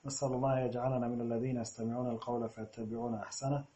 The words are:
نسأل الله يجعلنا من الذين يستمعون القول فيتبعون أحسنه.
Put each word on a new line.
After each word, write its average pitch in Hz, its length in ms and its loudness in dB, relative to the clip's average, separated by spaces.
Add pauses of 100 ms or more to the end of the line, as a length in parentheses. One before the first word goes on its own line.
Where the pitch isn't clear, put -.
نسأل 139 280 0
الله 131 280 4
يجعلنا 123 480 2
من 120 120 0
الذين 117 360 2
يستمعون 117 520 -2
القول 117 400 0
فيتبعون 113 680 -4
أحسنه. 135 500 -2 (120)